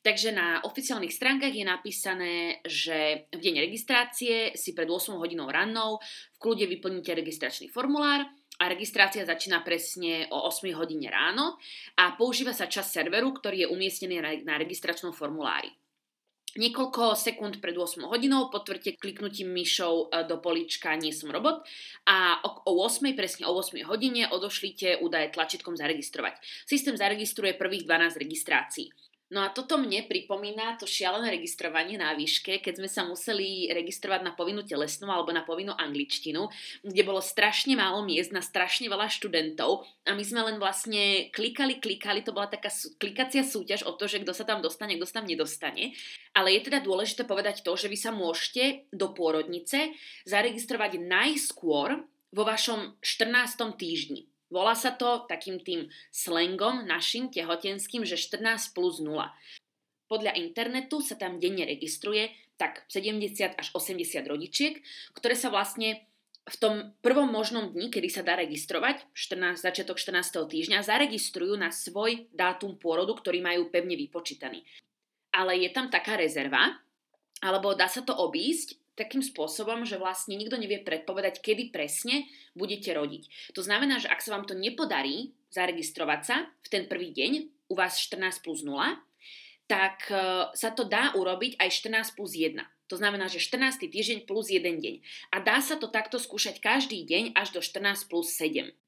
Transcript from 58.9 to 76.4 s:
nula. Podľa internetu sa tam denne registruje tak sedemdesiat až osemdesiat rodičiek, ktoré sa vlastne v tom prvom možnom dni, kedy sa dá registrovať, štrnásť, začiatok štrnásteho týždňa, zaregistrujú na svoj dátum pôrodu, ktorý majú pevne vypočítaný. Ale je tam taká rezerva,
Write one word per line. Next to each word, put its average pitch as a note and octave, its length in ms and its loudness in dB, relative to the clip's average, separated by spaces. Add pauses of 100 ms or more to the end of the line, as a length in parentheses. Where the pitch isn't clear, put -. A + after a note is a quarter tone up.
nula. D3+ 320 -4 (720)
Podľa G#3+ 320 0
internetu A#3+ 640 -2
sa - 160 -6
tam F3+ 240 -4
denne F3+ 240 0
registruje G3+ 640 -2 (240)
tak - 320 -6
sedemdesiat G3+ 720 -2
až - 160 -8
osemdesiat E3 560 -4
rodičiek, F3+ 480 -2 (400)
ktoré A#3 160 2
sa A#3+ 160 0
vlastne G#3+ 560 0 (400)
v - 160 -8
tom G#3+ 400 2
prvom C4 320 6
možnom G#3+ 400 0
dni, G#3 160 -2
kedy F3 240 -2
sa F#3+ 80 -4
dá F3 160 2
registrovať, E3+ 640 0 (160)
štrnásť, F3+ 560 0
začiatok F3+ 240 -4
štrnásteho F3+ 480 0
týždňa, E3 400 2
zaregistrujú G#3 720 2
na E3 160 0
svoj A3+ 560 -2
dátum F#3 480 0
pôrodu, F3 400 0
ktorý F3+ 240 -2
majú F3 320 0
pevne F3 240 2
vypočítaný. C#3+ 640 -8 (720)
Ale F#3 320 4
je F3 80 -4
tam A#3+ 160 0
taká G3+ 240 2
rezerva, D3+ 640 2 (640)